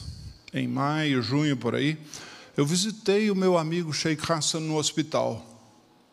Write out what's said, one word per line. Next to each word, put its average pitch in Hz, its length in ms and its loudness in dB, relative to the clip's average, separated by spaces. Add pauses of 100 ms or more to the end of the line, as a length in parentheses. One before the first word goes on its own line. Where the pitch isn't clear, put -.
(540)
em 131 140 -2
maio, 139 540 0
junho, 139 360 2
por 113 180 0
aí, 147 220 0 (580)
eu 143 100 4
visitei 202 640 2
o 202 60 2
meu 185 220 4
amigo 160 340 0
Sheikh 156 400 0
Hassan 160 300 0
no 156 160 -2
hospital. 131 680 0 (680)